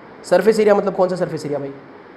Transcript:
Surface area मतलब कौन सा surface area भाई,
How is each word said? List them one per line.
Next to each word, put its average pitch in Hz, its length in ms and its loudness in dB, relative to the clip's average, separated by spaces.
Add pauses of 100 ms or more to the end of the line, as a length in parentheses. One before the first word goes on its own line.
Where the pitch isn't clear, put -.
(240)
Surface 202 360 2
area 208 160 4
मतलब 190 200 -2
कौन 185 140 2
सा 180 60 -4
surface 165 300 -6
area 143 140 -6
भाई, 139 140 -10 (440)